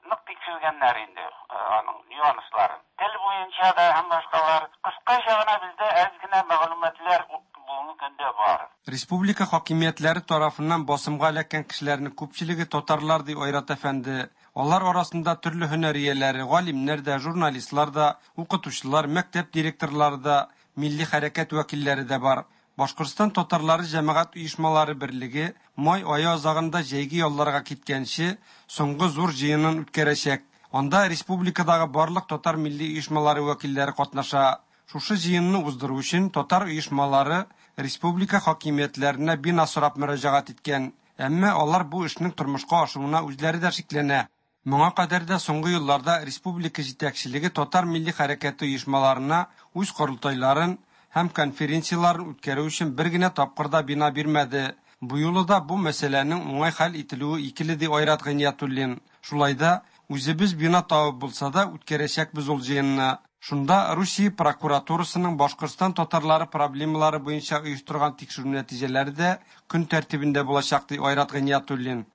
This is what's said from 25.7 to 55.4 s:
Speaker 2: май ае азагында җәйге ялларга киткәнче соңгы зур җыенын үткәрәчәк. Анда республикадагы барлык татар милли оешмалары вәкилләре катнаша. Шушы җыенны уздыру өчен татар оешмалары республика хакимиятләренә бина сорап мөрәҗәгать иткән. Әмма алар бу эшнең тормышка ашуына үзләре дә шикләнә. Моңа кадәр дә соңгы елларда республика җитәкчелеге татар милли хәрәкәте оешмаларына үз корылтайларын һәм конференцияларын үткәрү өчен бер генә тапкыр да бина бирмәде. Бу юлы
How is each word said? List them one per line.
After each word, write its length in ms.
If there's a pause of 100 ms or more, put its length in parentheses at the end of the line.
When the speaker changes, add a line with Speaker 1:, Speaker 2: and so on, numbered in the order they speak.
Speaker 2:
май 280
ае 240
азагында 540
җәйге 400
ялларга 420
киткәнче 760 (300)
соңгы 400
зур 240
җыенын 520
үткәрәчәк. 580 (300)
Анда 360
республикадагы 800
барлык 400
татар 300
милли 280 (120)
оешмалары 460
вәкилләре 500
катнаша. 680 (260)
Шушы 300
җыенны 480
уздыру 360
өчен 300
татар 340
оешмалары 840 (300)
республика 640
хакимиятләренә 960
бина 300
сорап 300
мөрәҗәгать 580
иткән. 380 (260)
Әмма 380
алар 280
бу 200
эшнең 280
тормышка 520
ашуына 400
үзләре 340
дә 140
шикләнә. 540 (400)
Моңа 320
кадәр 260
дә 140
соңгы 400
елларда 480
республика 560
җитәкчелеге 720
татар 320
милли 240
хәрәкәте 560
оешмаларына 800 (280)
үз 200
корылтайларын 760 (420)
һәм 220
конференцияларын 960
үткәрү 340
өчен 300
бер 180
генә 160
тапкыр 400
да 120
бина 280
бирмәде. 640 (260)
Бу 220
юлы 240